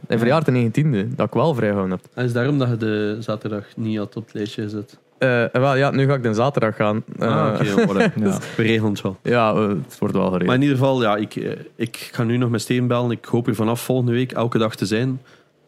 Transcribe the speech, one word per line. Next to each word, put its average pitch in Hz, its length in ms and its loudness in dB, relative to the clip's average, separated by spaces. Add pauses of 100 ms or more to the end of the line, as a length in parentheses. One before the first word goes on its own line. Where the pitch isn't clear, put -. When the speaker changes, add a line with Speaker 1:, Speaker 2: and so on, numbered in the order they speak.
Speaker 1:
Hij 117 100 0
verjaart 135 280 2
de 147 60 4
negentiende, 120 640 2
dat 107 120 0
ik - 60 -8
wel 143 220 2
vrijgehouden 101 420 0
heb. - 100 -20 (100)
Speaker 2:
Ah, 120 60 -2
is 123 100 -2
daarom 131 260 0
dat 123 100 0
je 117 80 0
de 107 420 -2
zaterdag 107 460 -6 (100)
niet 110 220 -4
had 104 180 -8
op 113 100 -10
het - 80 -18
lijstje 107 280 -6
gezet? 104 360 -8 (200)
Speaker 1:
Eh, 123 340 2
wel, 135 240 2
ja, 135 160 2
nu 135 140 2
ga 139 80 2
ik 131 100 0
de 113 100 0
zaterdag 117 420 0
gaan. 107 280 0 (140)
Speaker 2:
Ah, - 100 0 (200)
Speaker 1:
Eh, 107 60 0
Speaker 2:
oké, - 100 0
ja, - 120 0 (100)
whatever. 196 260 2 (100)
Speaker 3:
<laughs> 208 60 2
Ja. - 120 0 (160)
Speaker 2:
We 117 80 0
regelen 110 280 2
het 98 100 -4
wel. 95 220 -6
Speaker 1:
Ja, 117 300 4
eh, 104 140 2
het 101 320 -4
wordt 101 160 0
wel 95 80 2
geregeld. 92 220 0
Speaker 2:
Maar 123 100 4
in 131 60 4
ieder 143 160 4
geval, 131 240 2
ja, 104 140 2
ik, 107 200 -4
eh, 101 160 -4 (240)
ik - 360 -8
ga - 120 -2
nu 117 140 2
nog 123 120 2
met 113 120 0
Steven 123 260 0
bellen. 120 240 0
Ik 110 140 -6
hoop 120 220 0
er 113 80 0
vanaf 113 260 0
volgende 127 300 0
week 123 200 0
elke 117 260 -2
dag 110 180 0
te - 100 -4
zijn. 127 360 -2 (460)